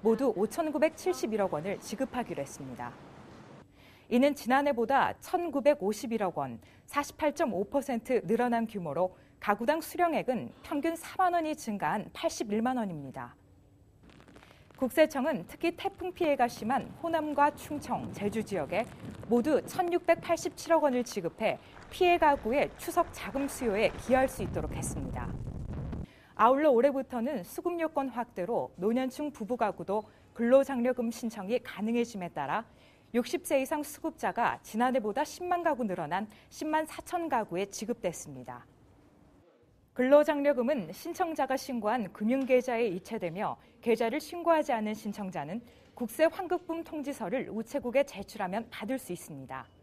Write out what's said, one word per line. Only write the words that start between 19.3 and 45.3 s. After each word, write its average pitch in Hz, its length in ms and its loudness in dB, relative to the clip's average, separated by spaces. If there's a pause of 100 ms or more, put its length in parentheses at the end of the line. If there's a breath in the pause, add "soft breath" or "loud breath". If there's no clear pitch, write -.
천육백팔십칠억 339 1160 2
원을 247 220 2
지급해 170 540 -2 (300 loud breath)
피해 349 300 4
가구의 277 500 4 (100)
추석 339 340 0
자금 269 340 -4
수요에 220 460 0
기여할 262 360 4
수 - 140 -6
있도록 - 300 -4
했습니다. - 600 -6 (1000 loud breath)
아울러 269 380 6
올해부터는 247 720 2
수급 349 360 -4
요건 285 280 -2
확대로 220 680 -4
노년층 254 540 -2
부부 226 260 -6
가구도 208 460 -2 (320 loud breath)
근로장려금 247 800 4
신청이 208 480 -4
가능해짐에 220 680 -2
따라 156 340 -2 (500 soft breath)
육십 240 320 0
세 285 160 4
이상 294 200 -2
수급자가 226 800 -2
지난해보다 240 600 0
십만 349 400 -2
가구 277 220 2
늘어난 180 420 -2 (220 loud breath)
십만 311 380 -2
사천 339 420 -6
가구에 202 380 0
지급됐습니다. 151 1000 -6 (1300)
근로장려금은 285 960 4
신청자가 285 680 -2
신고한 226 560 -2
금융계좌에 247 720 2
이체되며 180 720 -4 (240 soft breath)
계좌를 226 380 2
신고하지 320 520 2
않은 214 220 0
신청자는 196 680 -6 (340 loud breath)